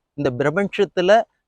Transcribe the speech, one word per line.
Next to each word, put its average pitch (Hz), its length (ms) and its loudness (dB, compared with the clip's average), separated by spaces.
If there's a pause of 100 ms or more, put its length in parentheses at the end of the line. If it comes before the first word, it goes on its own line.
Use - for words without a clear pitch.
(140)
இந்த 143 240 -2
பிரபஞ்சத்துல 185 840 0 (240)